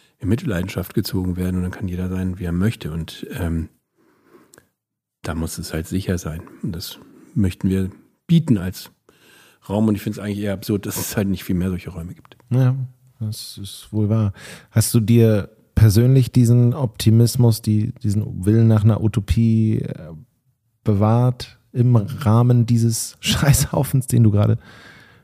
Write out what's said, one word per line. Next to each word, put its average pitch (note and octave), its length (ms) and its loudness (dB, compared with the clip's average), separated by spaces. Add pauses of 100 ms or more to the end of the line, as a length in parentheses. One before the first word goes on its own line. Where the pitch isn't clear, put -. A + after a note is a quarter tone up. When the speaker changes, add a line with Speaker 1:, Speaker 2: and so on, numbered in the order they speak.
(180)
Speaker 1:
in - 100 -8
Mitleidenschaft F#2 680 -4
gezogen F#2 420 -4
werden. F#2 200 -4
Und F2+ 80 -2
dann F2+ 80 -6
kann F#2+ 160 -8
jeder F2+ 200 -6
sein, F#2 300 -6
wie F#2 60 -10
er F2 80 -4
möchte. F2+ 400 -2
Und, D#2+ 400 -10
ähm, E2 360 -4 (1500)
da E2+ 120 -8
muss D#2+ 240 -6
es E2 160 -10
halt E2 140 -6
sicher F#2+ 280 -4
sein. D#2+ 260 -8 (200)
Und B2+ 100 -6
das - 260 -12 (360)
möchten G2 340 -2
wir F#2+ 220 -2 (380)
bieten E3 280 4
als F#2 360 -8 (760)
Raum. G#2+ 200 0
Und G#2+ 80 0
ich G2 60 -8
find's G#2+ 180 -8
eigentlich G2+ 180 -6
eher G#2 160 -4
absurd, G2 320 -4
dass - 100 -8
es - 200 -8
halt G#2 120 0
nicht F#2 160 -4
viel F#2+ 120 -4
mehr F2+ 140 -2
solche F2+ 200 -8
Räume F2 240 -12
gibt. - 220 -20 (140)
Speaker 2:
Ja. B2+ 260 2 (440)
Speaker 3:
Das - 380 -10
ist - 340 -16
wohl G#2+ 160 0
wahr. G#2+ 240 0 (380)
Hast - 240 0
du A#2 60 4
dir A2 500 4 (240)
persönlich A#2+ 580 6
diesen A#2+ 420 4
Optimismus, A#2 880 2
die, G#2+ 300 0 (100)
diesen G2+ 420 -4
Willen A2+ 240 4
nach G#2+ 160 4
einer A2 180 2
Utopie, A2 800 0
äh, - 320 -10 (720)
bewahrt A2+ 760 0 (140)
im B2 240 4
Rahmen A2+ 720 2
dieses A#2 500 -2
<laughs> - 40 -20
Scheißhaufens, - 840 0
den A#2+ 160 2
du A2 80 6
gerade G#2+ 280 2 (640)